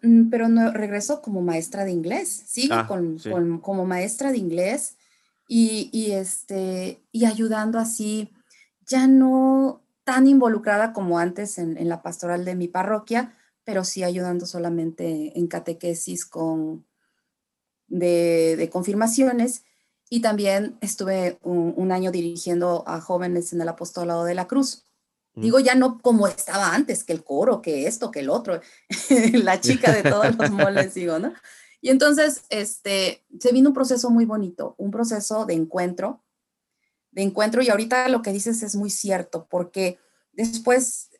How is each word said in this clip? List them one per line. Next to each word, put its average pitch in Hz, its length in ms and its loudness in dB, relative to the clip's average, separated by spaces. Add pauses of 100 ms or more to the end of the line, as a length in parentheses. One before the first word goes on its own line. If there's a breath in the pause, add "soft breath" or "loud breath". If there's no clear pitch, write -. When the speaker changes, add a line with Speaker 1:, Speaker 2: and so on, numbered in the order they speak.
Speaker 1:
mm, 226 300 8
pero 226 180 0
no 226 220 4
regreso 214 500 -4
como 190 220 -6
maestra 175 420 -4
de 190 60 -4
inglés. 180 560 -4
Sigo 262 260 -2
Speaker 2:
Ah, 226 140 0
Speaker 1:
con, 170 320 -4
Speaker 2:
sí. 160 100 -10
Speaker 1:
con, 170 300 -2
como 190 260 -4
maestra 196 460 -4
de 247 80 -2
inglés 185 580 -4 (500)
y, 226 460 2
y, 220 200 -2
este, 190 960 -6
y 226 140 2
ayudando 220 520 0
así, 214 560 -4 (540 soft breath)
ya 262 180 2
no 262 760 4 (200)
tan 262 220 4
involucrada 226 680 4
como 180 260 0
antes 180 380 -4
en, 165 200 -6
en 170 120 -2
la 170 120 -6
pastoral 175 440 -6
de 180 100 -6
mi 175 140 -4
parroquia, 214 680 -4 (280 loud breath)
pero 202 180 -2
sí 185 220 -4
ayudando 180 400 -2
solamente 165 920 -6
en 175 100 0
catequesis 170 800 -6
con, 160 600 -6 (1040)
de, 170 680 2
de 165 140 -2
confirmaciones. 233 960 0 (440)
Y 233 120 -2
también 208 580 0
estuve 190 640 -4
un, 170 340 0
un 185 160 0
año 185 220 -2
dirigiendo 170 720 -2
a 165 140 -8
jóvenes 175 500 -4
en 175 80 -4
el 165 80 -2
apostolado 170 560 -6
de 175 100 -2
la 180 140 -6
cruz. 269 380 -2 (480)
Speaker 2:
Mm. 110 80 -10
Speaker 1:
Digo, 233 180 4
ya 254 160 4
no 254 240 4
como 220 300 4
estaba 190 440 -2
antes, - 300 -2
que - 80 -6
el 160 140 -6
coro, 202 360 0
que 147 240 -2
esto, 226 240 -4
que 147 120 -8
el 135 80 -6
otro, 185 320 -2 (260 loud breath)
<laughs> 226 460 2
la 190 260 4
chica 247 320 2
de 107 120 4
todos - 340 4
los 147 140 2
moles, 196 420 2
Speaker 2:
<laughs> - 20 -10
Speaker 1:
digo, 170 240 -2
¿no? 262 140 -6 (480 loud breath)
Y 247 80 -4
entonces, 294 600 2
este, 202 760 -4 (160)
se 247 100 2
vino 262 200 6
un 269 40 2
proceso 254 340 0
muy 233 140 6
bonito, 214 540 -4
un 196 120 -4
proceso 220 560 -4
de 180 100 -2
encuentro, 180 680 -4 (840)
de 196 140 -6
encuentro, 214 400 0
y 247 60 2
ahorita 233 400 2
lo 247 120 2
que 214 100 -4
dices 226 300 -4
es 208 140 -8
muy 202 160 -4
cierto, 180 580 -4
porque 180 480 -4 (360 soft breath)
después, 233 760 -2 (100)